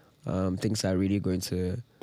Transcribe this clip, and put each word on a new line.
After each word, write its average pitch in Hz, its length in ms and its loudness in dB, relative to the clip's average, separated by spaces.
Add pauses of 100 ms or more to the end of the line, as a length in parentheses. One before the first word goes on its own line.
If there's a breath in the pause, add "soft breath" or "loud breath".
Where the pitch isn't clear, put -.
(280 soft breath)
um, 92 300 0
things 104 260 0
are 95 140 2
really 98 240 2
going 92 200 0
to 92 400 -2 (220)